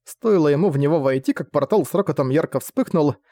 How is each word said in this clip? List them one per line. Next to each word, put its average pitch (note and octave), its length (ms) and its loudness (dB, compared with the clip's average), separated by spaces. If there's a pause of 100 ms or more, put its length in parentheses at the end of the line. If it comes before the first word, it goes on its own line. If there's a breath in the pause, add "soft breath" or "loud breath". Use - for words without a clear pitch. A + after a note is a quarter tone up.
Стоило F#3+ 440 0
ему D3+ 220 2
в C#3+ 80 -2
него D3 220 2
войти, C3+ 340 0
как - 180 -8
портал D3 340 0
с - 80 -14
рокотом D3+ 360 -2
ярко C#3 300 -2
вспыхнул D#3 560 -2 (160)